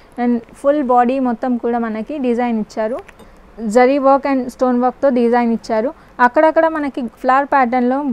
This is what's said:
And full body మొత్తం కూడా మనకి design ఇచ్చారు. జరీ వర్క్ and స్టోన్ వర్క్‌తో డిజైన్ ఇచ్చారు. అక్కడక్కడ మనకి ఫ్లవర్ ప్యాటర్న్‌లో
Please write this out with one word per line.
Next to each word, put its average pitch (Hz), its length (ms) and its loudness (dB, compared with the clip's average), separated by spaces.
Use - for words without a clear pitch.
And 240 120 0
full 294 220 2
body 247 240 2
మొత్తం 247 200 -4
కూడా 240 140 -2
మనకి 214 260 -8
design 240 360 -2
ఇచ్చారు. 226 340 -6
జరీ 247 200 4
వర్క్ 269 240 4
and 269 140 -2
స్టోన్ 254 300 0
వర్క్‌తో 254 240 -2
డిజైన్ 240 380 2
ఇచ్చారు. 220 340 -4
అక్కడక్కడ 311 400 2
మనకి 294 260 -6
ఫ్లవర్ 262 320 2
ప్యాటర్న్‌లో 254 440 2